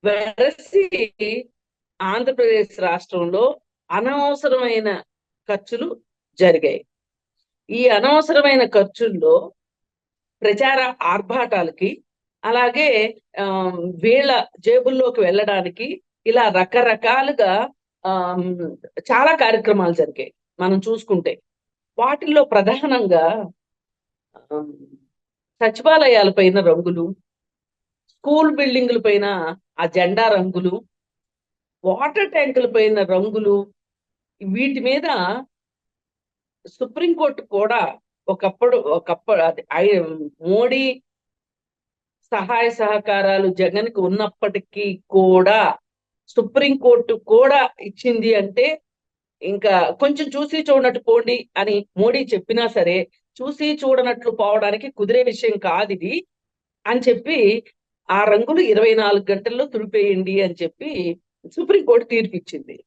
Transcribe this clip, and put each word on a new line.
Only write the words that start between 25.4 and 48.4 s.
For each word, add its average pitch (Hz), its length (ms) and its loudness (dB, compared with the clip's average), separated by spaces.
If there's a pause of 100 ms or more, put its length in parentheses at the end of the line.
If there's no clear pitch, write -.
సచివాలయాల 233 680 4
పైన 190 300 2
రంగులు, 175 560 0 (960)
స్కూల్ 302 460 0
బిల్డింగుల 247 420 0
పైన 202 580 0 (240)
ఆ 170 60 -2
జెండా 185 420 0
రంగులు, 185 560 -2 (1000)
వాటర్ 294 480 -2
ట్యాంకుల 262 400 0
పైన 214 320 2
రంగులు, 202 720 -2 (680)
వీటి 247 360 -4
మీద 277 280 -2 (1600)
సుప్రీంకోర్టు 302 760 -4
కూడా 208 560 -2 (300)
ఒకప్పుడు, 196 500 0
ఒకప్పుడు 170 640 -2
అది 165 220 0 (100)
ఐ-, 160 560 0 (120)
మోడీ 254 600 0 (1200)
సహాయ 233 460 -2
సహకారాలు 208 760 0
జగన్కి 196 520 -2
ఉన్నప్పటికీ 202 1000 -4 (100)
కూడా 190 680 4 (500)
సుప్రీంకోర్టు 247 840 2
కూడా 254 560 4 (120)
ఇచ్చింది 226 540 -2
అంటే, 240 460 -2 (600)